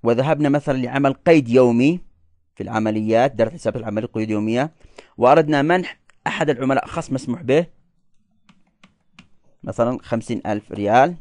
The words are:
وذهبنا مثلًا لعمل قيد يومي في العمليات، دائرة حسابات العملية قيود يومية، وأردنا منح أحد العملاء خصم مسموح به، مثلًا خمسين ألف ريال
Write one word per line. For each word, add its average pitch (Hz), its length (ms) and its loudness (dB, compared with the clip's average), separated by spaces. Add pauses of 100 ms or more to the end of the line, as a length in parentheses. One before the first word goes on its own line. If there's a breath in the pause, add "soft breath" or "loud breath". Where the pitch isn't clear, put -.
وذهبنا 139 460 0
مثلًا 143 280 0
لعمل 135 360 -2
قيد 151 360 2
يومي 127 500 4 (560)
في - 80 -12
العمليات، 110 680 0
دائرة 113 220 0
حسابات 113 280 -6
العملية 110 260 -6
قيود 110 220 -6
يومية، 113 420 -2 (460 soft breath)
وأردنا 147 440 4
منح 170 380 -2 (280)
أحد 156 220 -2
العملاء 135 380 -2
خصم 160 280 -8
مسموح 127 260 -8
به، 147 240 0 (2000)
مثلًا 120 380 -4
خمسين 113 440 -6
ألف 107 260 -8
ريال 117 500 2